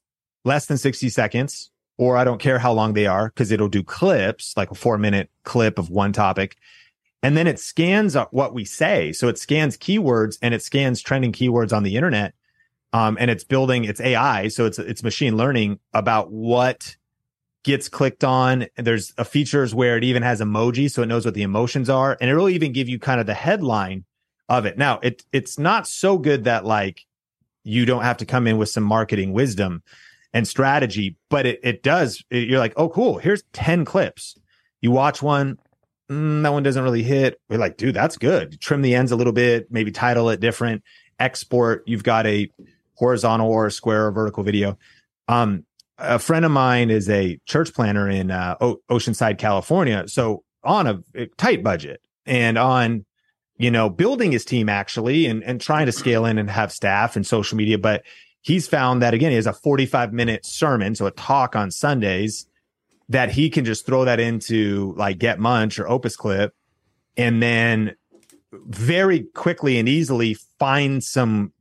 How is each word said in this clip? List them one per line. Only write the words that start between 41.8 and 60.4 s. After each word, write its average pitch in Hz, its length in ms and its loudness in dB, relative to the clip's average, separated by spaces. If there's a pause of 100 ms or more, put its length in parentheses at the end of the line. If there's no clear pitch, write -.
You've 110 180 -4
got 113 220 2
a 104 220 0 (460)
horizontal 113 560 2
or 110 160 2
a 101 60 -4
square 107 340 0
or 107 60 -2
vertical 104 300 -4
video. 101 360 -2 (500)
Um, 113 360 0 (340)
a 120 200 0
friend 165 260 2
of 160 60 4
mine 123 400 4
is 107 200 0
a 95 340 0
church 160 300 -2
planner 104 340 0
in, 95 220 -2
uh, 90 300 -4
O-, 123 200 0 (100)
Oceanside, 113 460 0
California. 107 720 0
So 113 360 -4 (200)
on 175 220 2
a, 98 160 -2 (120)
a 120 120 -8 (100)
tight 185 260 2
budget 80 380 -4 (240)
and 117 320 0
on, 120 480 2 (540)
you 120 120 2
know, 113 200 2
building 208 420 0
his 117 140 -2
team 113 240 0
actually 120 560 0
and, 113 180 -4
and 120 160 -6
trying 156 260 0
to 120 60 2
scale 117 320 0
in 113 140 2
and 104 120 -2
have 104 220 -2
staff 104 440 -2
and 98 100 -2
social 110 320 -2
media. 107 180 2
But 104 260 0 (380)
he's 170 260 0
found 127 360 2
that, 120 100 4
again, 139 180 2
he 123 60 2
has 110 100 0
a 104 60 0
forty-five 131 600 0
minute 117 320 -2